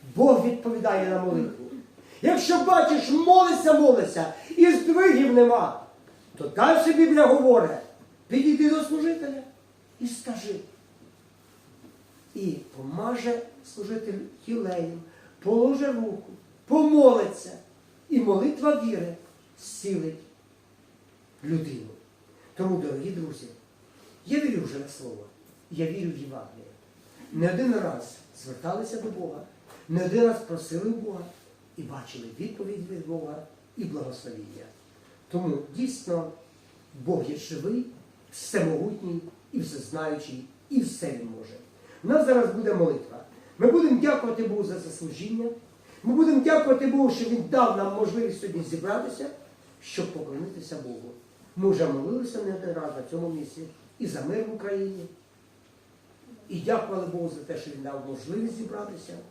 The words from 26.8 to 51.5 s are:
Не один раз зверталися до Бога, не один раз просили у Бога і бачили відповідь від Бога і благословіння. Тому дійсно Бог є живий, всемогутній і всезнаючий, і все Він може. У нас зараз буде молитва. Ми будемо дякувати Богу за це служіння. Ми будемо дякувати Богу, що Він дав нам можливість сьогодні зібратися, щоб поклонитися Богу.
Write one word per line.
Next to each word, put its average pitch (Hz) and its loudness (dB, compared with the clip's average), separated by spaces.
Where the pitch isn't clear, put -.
Не 170 -2
один 247 0
раз - -6
зверталися 190 -10
до 208 -10
Бога, 165 -12
не 175 -2
один 214 2
раз 226 2
просили 165 -6
у 226 -2
Бога 196 -10
і 165 -14
бачили 127 -16
відповідь 190 -10
від 160 -12
Бога 156 -10
і 214 -8
благословіння. 127 -14
Тому 170 -4
дійсно 170 -6
Бог 175 -2
є 151 -8
живий, 139 -6
всемогутній 175 -4
і 277 -4
всезнаючий, 147 -10
і 262 0
все - -8
Він 120 -10
може. - -18
У 185 -4
нас 285 4
зараз 240 4
буде 208 0
молитва. 156 -2
Ми 233 6
будемо 320 6
дякувати 233 0
Богу 202 -2
за 175 -8
це 165 -14
служіння. 220 -8
Ми 247 0
будемо 302 6
дякувати 277 4
Богу, 262 4
що 226 -4
Він 233 -2
дав 240 4
нам 196 -4
можливість 220 -2
сьогодні 165 -6
зібратися, 202 -6
щоб - -8
поклонитися 156 -12
Богу. 120 -14